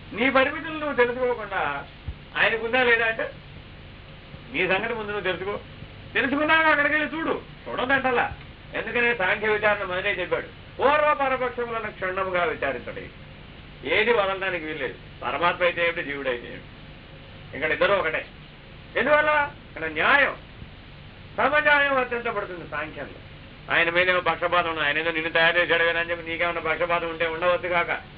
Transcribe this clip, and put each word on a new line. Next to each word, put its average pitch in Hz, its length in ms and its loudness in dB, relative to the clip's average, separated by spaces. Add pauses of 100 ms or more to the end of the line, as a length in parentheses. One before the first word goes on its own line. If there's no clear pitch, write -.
(120)
నీ 220 180 0
పరిమితులు 302 480 2
నువ్వు 294 180 -4
తెలుసుకోకుండా 240 640 2 (760)
ఆయనకుందా 226 460 2
లేదా 240 240 4
అంటే 233 200 -2 (1300)
నీ 151 140 0
సంగతి 202 280 0
ముందు 214 160 -6
నువ్వు 202 220 -4
తెలుసుకో. 190 220 -4 (600)
తెలుసుకున్నాక 302 520 4
అక్కడికి 294 280 4
వెళ్ళి 302 160 0
చూడు, 311 240 -2 (260)
చూడదంటలా. 262 640 0 (480)
ఎందుకనే 226 400 0
సాంఖ్య 208 340 0
విచారణ 208 360 2
మొదలే 190 280 -2
చెప్పాడు, 165 360 -2 (300)
పూర్వ 294 360 6
పరపక్షములను 240 800 -2
క్షుణ్ణముగా 185 520 -2
విచారించండి. 120 600 -4 (840)
ఏది 214 240 4
వదలడానికి 190 540 0
వీల్లేదు. 147 300 -6 (260)
పరమాత్మ 170 420 0
అయితే 170 180 2
ఏమిటి, 170 200 0
జీవుడు 139 260 -6
అయితే 120 180 -4
ఏమిటి, - 1120 -16
ఇక్కడ 131 160 -2
ఇద్దరు 190 200 4
ఒకటే. - 300 0 (760)
ఎందువల్ల? 294 340 4 (320)
ఇక్కడ - 280 -10
న్యాయం, 226 440 4 (1000)
సమన్యాయం 285 580 4
వర్తించబడుతుంది 226 760 -2
సాంఖ్యంలో. 147 500 -8 (540)
ఆయన 170 160 4
మీద 180 200 4
ఏమో 180 100 4
పక్షపాతం 165 480 2
ఉన్నది, 156 180 0
ఆయన 147 120 2
ఏదో 165 120 0
నిన్ను 160 200 0
తయారు 165 280 6
చేశాడు 165 260 4
కదా 170 160 2
అని 170 100 -2
చెప్పి 170 200 -4
నీకేమన్నా 170 300 0
పక్షపాతం 165 480 0
ఉంటే 165 180 -2
ఉండవచ్చు 175 420 0
కాక, 170 240 2 (260)